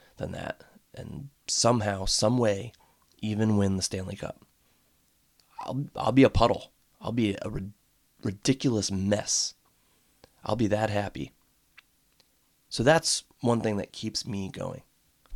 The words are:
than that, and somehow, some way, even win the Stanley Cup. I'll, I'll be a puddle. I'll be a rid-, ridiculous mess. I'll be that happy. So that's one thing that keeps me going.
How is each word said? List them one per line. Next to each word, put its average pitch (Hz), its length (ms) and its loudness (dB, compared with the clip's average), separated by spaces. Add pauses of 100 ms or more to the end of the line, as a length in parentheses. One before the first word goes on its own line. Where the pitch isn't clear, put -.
(180)
than - 160 -8
that, - 300 -10 (300)
and - 360 -14 (180)
somehow, 104 580 0
some 113 320 2
way, 110 360 0 (460)
even 107 380 2
win 95 200 2
the 90 60 -4
Stanley 95 320 -6
Cup. - 280 -12 (1200)
I'll, 139 240 -6 (100)
I'll - 160 0
be 135 120 10
a 113 60 10
puddle. - 420 2 (280)
I'll - 120 -8
be 113 300 0
a 104 80 -6
rid-, 104 240 -8 (500)
ridiculous 113 680 0
mess. 101 640 -2 (880)
I'll 107 120 -2
be 117 120 0
that 104 220 0
happy. 101 440 -6 (1400)
So - 140 -4
that's 156 420 4 (160)
one 117 200 2
thing 107 160 -2
that - 140 -8
keeps - 340 -8
me 95 240 -6
going. - 320 -10 (540)